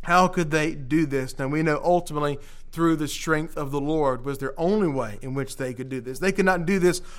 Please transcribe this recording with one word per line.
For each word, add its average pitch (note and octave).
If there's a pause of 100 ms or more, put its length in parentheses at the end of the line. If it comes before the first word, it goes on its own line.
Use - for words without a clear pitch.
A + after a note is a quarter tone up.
How F3+
could F3
they D#3
do D3
this? C3
Now, C3+
we D3+
know D3+
ultimately D3 (320)
through E3
the D3+
strength D#3
of D3
the C#3+
Lord C#3
was C3+
their C#3
only F#3+
way A#2+
in C3
which C3
they B2+
could B2+
do C3
this. B2
They F#3
could F#3+
not F#3
do G3
this F3 (180)